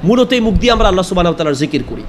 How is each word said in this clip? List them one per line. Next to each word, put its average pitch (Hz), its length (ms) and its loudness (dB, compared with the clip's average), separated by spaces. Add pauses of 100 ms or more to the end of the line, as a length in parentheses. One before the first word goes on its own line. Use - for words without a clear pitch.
মূলত 247 280 2
এই 247 80 2
মুখ 220 140 0
দিয়ে 233 180 2
আমরা 220 160 2
আল্লাহ 185 160 0
সুবহানাহু 175 280 0
ওয়া - 60 -6
তাআলার 156 160 -2
জিকির 135 320 -2
করি 110 220 -12